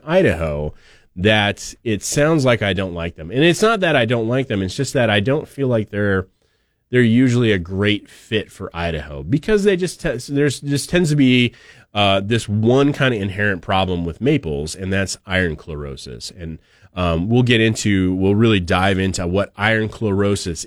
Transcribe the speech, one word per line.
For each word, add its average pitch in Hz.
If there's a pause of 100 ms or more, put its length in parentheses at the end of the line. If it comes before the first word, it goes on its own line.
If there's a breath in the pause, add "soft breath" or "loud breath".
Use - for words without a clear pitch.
Idaho 85 (440 soft breath)
that 101 (100)
it 107
sounds 147
like 120
I 101
don't 92
like 85
them. 82
And 127
it's 170
not 220
that 165
I 120
don't 117
like 131
them. 101
It's 92
just 135
that 120
I 104
don't 131
feel 135
like 113
they're, 101 (640)
they're 123
usually 120
a 98
great 98
fit -
for -
Idaho 78
because 170
they 202
just, 175
te-, 135 (160)
there's, 139
just 143
tends 180
to 151
be, 127 (400 loud breath)
uh, 98
this 110
one 123
kind 135
of 110
inherent 98
problem 92
with 82
maples, 78
and 95
that's 95
iron 92
chlorosis. 69
And, 82 (360 soft breath)
um, 87
we'll 123
get 120
into, 101
we'll 95
really 110
dive 92
into 92
what 92
iron 110
chlorosis 101